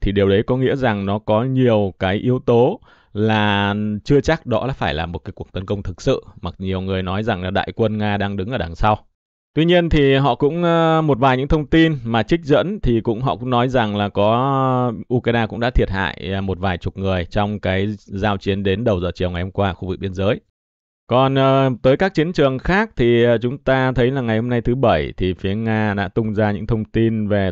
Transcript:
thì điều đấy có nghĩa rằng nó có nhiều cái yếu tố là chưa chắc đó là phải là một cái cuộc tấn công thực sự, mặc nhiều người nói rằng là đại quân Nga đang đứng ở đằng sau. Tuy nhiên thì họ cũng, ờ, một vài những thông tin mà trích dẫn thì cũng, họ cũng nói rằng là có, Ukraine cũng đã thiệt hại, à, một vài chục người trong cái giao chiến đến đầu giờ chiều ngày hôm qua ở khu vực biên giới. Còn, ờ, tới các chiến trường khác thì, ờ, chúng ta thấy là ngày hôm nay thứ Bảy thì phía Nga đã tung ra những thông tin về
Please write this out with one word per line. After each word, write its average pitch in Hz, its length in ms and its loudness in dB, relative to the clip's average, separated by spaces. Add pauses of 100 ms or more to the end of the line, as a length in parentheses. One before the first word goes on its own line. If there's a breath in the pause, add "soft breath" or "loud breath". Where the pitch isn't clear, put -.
thì 104 120 0
điều 98 160 2
đấy 98 180 4
có 127 100 0
nghĩa 131 200 0
rằng 107 300 -2
nó 101 120 -2
có 110 260 0
nhiều 123 540 2
cái 95 180 0
yếu 123 220 0
tố 127 420 2 (320 soft breath)
là 104 640 0 (300)
chưa 139 160 4
chắc 160 260 -2
đó 110 200 -2
là 131 60 -4
phải 90 220 -4
là 82 120 -4
một 85 120 -8
cái - 140 -14
cuộc - 200 -16
tấn 92 140 -8
công 101 160 -4
thực 92 200 -10
sự, - 220 -2 (160)
mặc 90 180 -10
nhiều 95 220 -4
người 95 220 -4
nói 92 200 -4
rằng 104 200 -2
là 92 80 -6
đại 92 260 -4
quân 107 220 -2
Nga 104 180 -2
đang 101 200 -4
đứng 98 140 -6
ở 127 80 -4
đằng 85 160 -8
sau. 107 240 2 (560)
Tuy 156 100 2
nhiên 175 240 4
thì 139 260 4
họ 135 200 2
cũng, 151 280 0
ờ, 165 420 2
một 139 140 2
vài 131 180 4
những 135 120 -2
thông 151 180 2
tin 160 380 4
mà 113 180 0
trích 170 220 -2
dẫn 147 360 0
thì 117 200 2
cũng, 110 220 -2
họ 101 140 -2
cũng 123 140 -6
nói 123 180 2
rằng 113 280 0
là 104 120 -2
có, 123 840 0 (220)
Ukraine 117 320 0
cũng 98 140 -6
đã 120 100 0
thiệt 120 200 2
hại, 90 440 -4
à, 98 60 -4
một 95 180 -4
vài 90 200 -2
chục - 180 -8
người 95 280 -2
trong 104 360 -4
cái 95 260 -2 (120)
giao 101 380 -4
chiến 98 260 -2
đến 98 220 -2
đầu 101 160 0
giờ 87 140 -4
chiều 90 160 -4
ngày 87 120 -6
hôm 92 100 -8
qua 101 160 0
ở 87 60 -4
khu 92 140 -10
vực 92 100 -6
biên 95 160 -8
giới. 95 260 -2 (680)
Còn, 131 280 2
ờ, 135 360 4 (120)
tới 131 140 4
các 190 180 0
chiến 165 180 0
trường 135 260 2
khác 202 380 0
thì, 120 280 4
ờ, 120 140 4
chúng 123 200 -4
ta 131 340 0
thấy 123 180 2
là 139 100 -4
ngày 113 160 0
hôm 120 120 -2
nay 120 120 0
thứ 120 140 0
Bảy 90 420 0
thì 92 180 -2
phía 95 200 -4
Nga 110 400 -2
đã 98 140 -4
tung 110 260 -4
ra 104 180 0
những 101 140 -6
thông 110 180 -2
tin 113 440 0
về 98 240 0